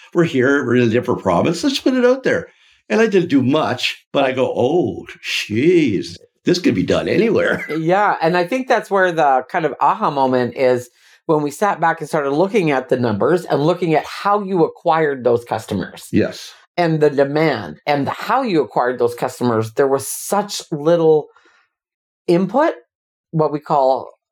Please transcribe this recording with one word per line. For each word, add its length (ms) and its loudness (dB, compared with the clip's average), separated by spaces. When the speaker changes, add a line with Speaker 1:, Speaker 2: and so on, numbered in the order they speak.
Speaker 1:
We're 100 4
here. 400 2
We're 120 2
in 80 4
a 60 4
different 320 0
province. 420 2
Let's 160 -2
put 140 0
it 100 2
out 180 2
there." 260 -2
And 120 2
I 60 4
didn't 240 2
do 120 4
much, 680 -2
but 120 2
I 80 0
go, 220 -2
"Oh, 520 -2
jeez, 920 0
this 140 2
could 160 0
be 100 0
done 240 0
anywhere." 580 0
<laughs> 120 -6
Speaker 2:
Yeah. 420 0
And 160 0
I 100 0
think 220 -4
that's 220 0
where 220 2
the 360 2
kind 160 -2
of 160 -2
aha 300 0
moment 460 0
is 340 0
when 160 2
we 80 -4
sat 300 -2
back 200 0
and 80 -10
started 240 -2
looking 380 2
at 180 -2
the 100 2
numbers 460 0
and 200 0
looking 300 0
at 100 0
how 380 -2
you 220 0
acquired 600 -2
those 200 2
customers. 680 -8
Speaker 1:
Yes. 400 -2
Speaker 2:
And 240 0
the 100 4
demand 760 0
and 220 0
how 340 -2
you 200 0
acquired 360 -2
those 160 0
customers, 600 -2
there 140 2
was 200 0
such 540 -4
little 560 2
input, 480 2
what 200 0
we 80 -6
call 480 0